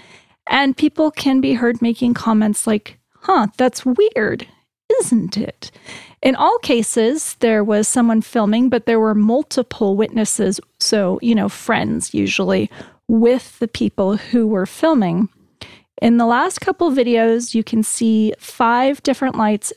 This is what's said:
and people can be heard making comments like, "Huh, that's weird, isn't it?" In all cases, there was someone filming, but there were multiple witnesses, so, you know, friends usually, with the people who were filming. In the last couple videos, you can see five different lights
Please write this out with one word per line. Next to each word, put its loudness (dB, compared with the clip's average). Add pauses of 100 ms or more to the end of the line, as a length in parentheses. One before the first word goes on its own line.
(460)
and 0
people 0
can 0
be 0
heard 0
making 0
comments 0
like, -4 (220)
"Huh, 2 (100)
that's 0
weird, 0 (560)
isn't -2
it?" -8 (520)
In 2
all 2
cases, -2
there 2
was 0
someone 2
filming, 0
but -2
there 2
were 2
multiple 0
witnesses, -2 (180)
so, 0
you 2
know, 0
friends -4
usually, -2 (380)
with 0
the -4
people -2
who 0
were 0
filming. 0 (720)
In 4
the 2
last 0
couple 0
videos, 0
you 0
can -2
see 0
five 0
different -2
lights -2